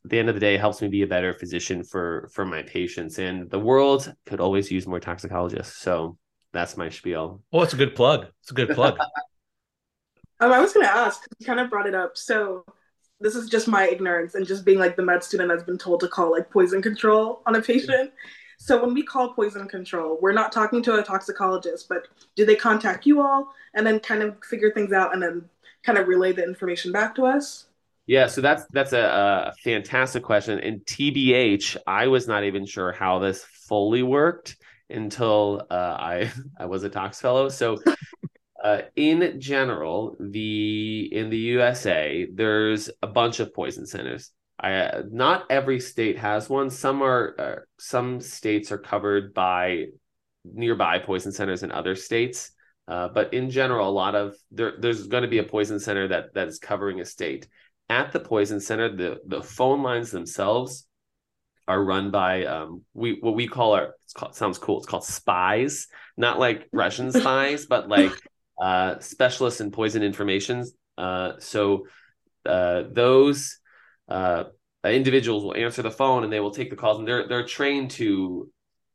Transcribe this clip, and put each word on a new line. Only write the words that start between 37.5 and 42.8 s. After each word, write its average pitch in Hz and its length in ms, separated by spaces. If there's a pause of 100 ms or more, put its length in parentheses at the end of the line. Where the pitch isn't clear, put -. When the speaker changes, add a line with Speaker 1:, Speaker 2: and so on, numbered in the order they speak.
Speaker 1:
<laughs> - 800
uh, 104 200 (120)
in 156 460
general, 113 800
the, 107 920
in 110 180
the 113 80
U 120 240
S 123 240
A, 78 460
there's 107 580 (120)